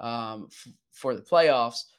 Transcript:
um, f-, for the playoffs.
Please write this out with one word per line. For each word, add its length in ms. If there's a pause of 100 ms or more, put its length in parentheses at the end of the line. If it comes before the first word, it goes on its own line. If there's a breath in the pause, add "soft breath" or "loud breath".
um, 500
f-, 220 (200)
for 220
the 80
playoffs. 600 (140)